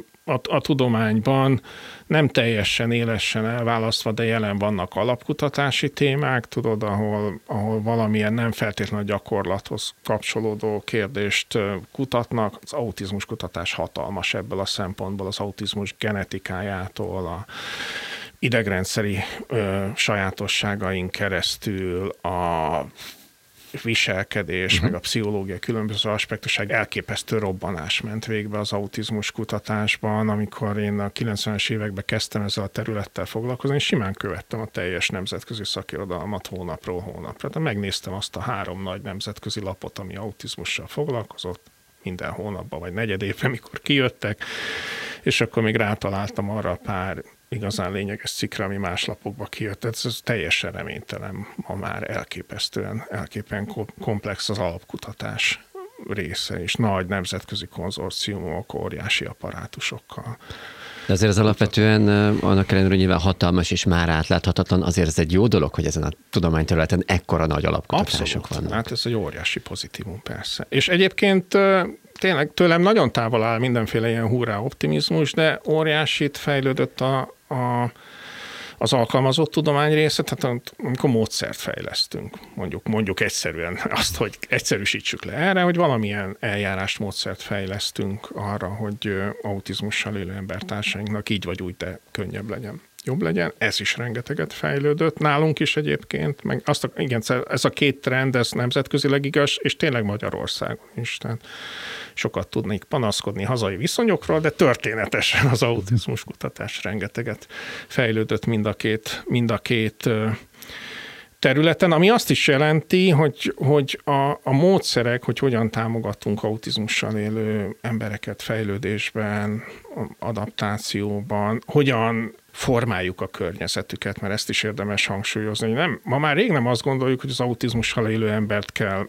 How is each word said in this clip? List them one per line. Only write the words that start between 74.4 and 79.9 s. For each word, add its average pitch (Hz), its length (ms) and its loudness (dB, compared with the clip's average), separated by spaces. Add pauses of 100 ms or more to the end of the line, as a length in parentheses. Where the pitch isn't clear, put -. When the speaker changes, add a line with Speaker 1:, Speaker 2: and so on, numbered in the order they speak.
Speaker 1:
optimizmus, 147 760 0
de 160 360 2
óriásit 151 680 2
fejlődött 135 640 0
a, 131 320 0 (180)
a, 123 400 0 (880)
az 113 160 2
alkalmazott 131 580 4
tudomány 151 420 4